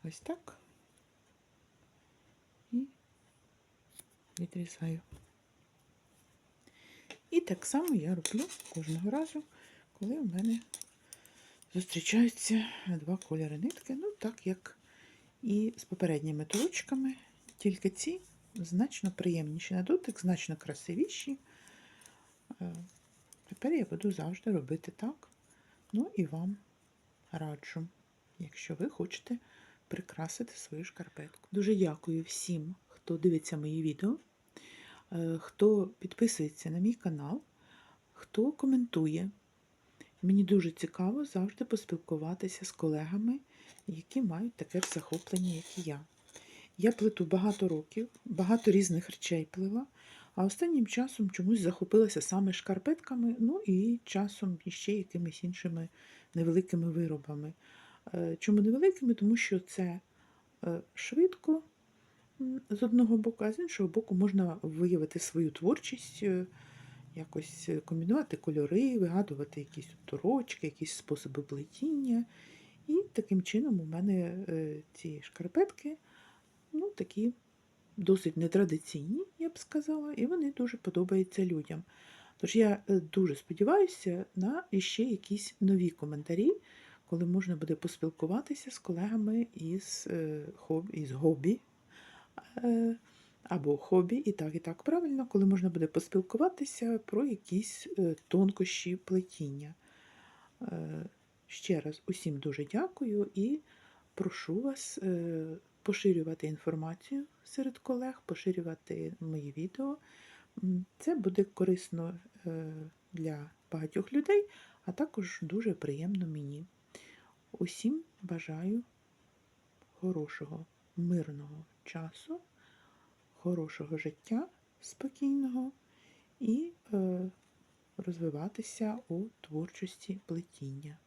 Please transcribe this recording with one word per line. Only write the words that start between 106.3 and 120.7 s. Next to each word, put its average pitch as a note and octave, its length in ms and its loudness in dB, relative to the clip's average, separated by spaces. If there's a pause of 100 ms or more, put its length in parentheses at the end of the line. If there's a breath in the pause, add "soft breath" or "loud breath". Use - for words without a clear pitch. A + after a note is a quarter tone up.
інформацію D#3+ 800 -2 (200)
серед C4+ 340 -4
колег, B3+ 480 -2
поширювати E3+ 920 -4
мої D3+ 360 -6
відео. C4+ 420 -4 (680 loud breath)
М, F#3 220 0 (120)
це E4 160 0
буде G3 300 2
корисно, F3+ 720 -2 (280)
е, D#3+ 260 -6 (400)
для D#3 380 -6 (220)
багатьох D#3+ 400 -4
людей, G4+ 360 4 (360 loud breath)
а F#3 80 -6
також A3 500 -4
дуже G3+ 320 -2
приємно E3 520 -4
мені. D3+ 400 -8 (840 loud breath)
Усім C4 500 -2 (200)
бажаю F3 600 -4 (1120)
хорошого, D#3+ 720 -6 (300)